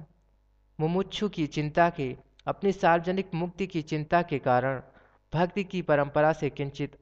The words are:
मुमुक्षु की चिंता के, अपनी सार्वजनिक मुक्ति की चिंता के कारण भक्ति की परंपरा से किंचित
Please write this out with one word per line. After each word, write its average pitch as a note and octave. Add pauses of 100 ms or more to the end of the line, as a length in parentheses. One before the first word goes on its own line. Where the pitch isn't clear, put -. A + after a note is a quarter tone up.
(800)
मुमुक्षु F#3+
की G#3
चिंता D3+
के, C3+ (300)
अपनी F#3+
सार्वजनिक F3+
मुक्ति F3
की E3+
चिंता D#3
के D#3+
कारण B2+ (540)
भक्ति F3+
की F#3
परंपरा D3+
से D#3
किंचित C#3